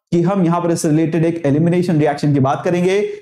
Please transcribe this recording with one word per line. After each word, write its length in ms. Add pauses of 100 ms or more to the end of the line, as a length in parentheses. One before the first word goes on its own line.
(120)
कि 100
हम 220
यहाँ 160
पर 100
इससे 180
related 360
एक 220
elimination 520
reaction 360
की 60
बात 240
करेंगे। 580